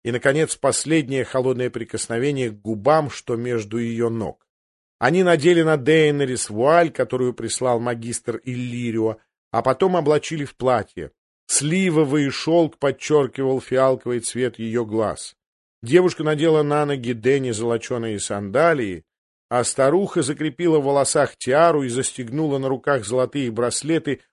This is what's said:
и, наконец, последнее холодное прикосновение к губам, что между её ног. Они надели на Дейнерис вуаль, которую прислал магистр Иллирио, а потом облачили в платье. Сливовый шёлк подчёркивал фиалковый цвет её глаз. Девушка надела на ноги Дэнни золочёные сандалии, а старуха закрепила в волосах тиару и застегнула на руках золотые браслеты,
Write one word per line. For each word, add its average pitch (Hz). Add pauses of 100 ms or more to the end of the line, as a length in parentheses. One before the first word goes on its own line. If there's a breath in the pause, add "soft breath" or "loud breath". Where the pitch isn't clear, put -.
и, 113
наконец, 139
последнее 135
холодное 123
прикосновение 120
к 104
губам, 123
что -
между 117
её 117
ног. 110 (500)
Они 170
надели 170
на 156
Дейнерис 143
вуаль, 147
которую 127
прислал 117
магистр 117
Иллирио, 120 (340 soft breath)
а 113
потом 180
облачили 151
в -
платье. 110 (360)
Сливовый 151
шёлк 160
подчёркивал 135
фиалковый 127
цвет 120
её 113
глаз. 104 (460)
Девушка 160
надела 151
на 147
ноги 127
Дэнни 127
золочёные 113
сандалии, 104 (460)
а 120
старуха 160
закрепила 151
в 139
волосах 139
тиару 151
и 123
застегнула 131
на 135
руках 131
золотые 127
браслеты, 135 (120)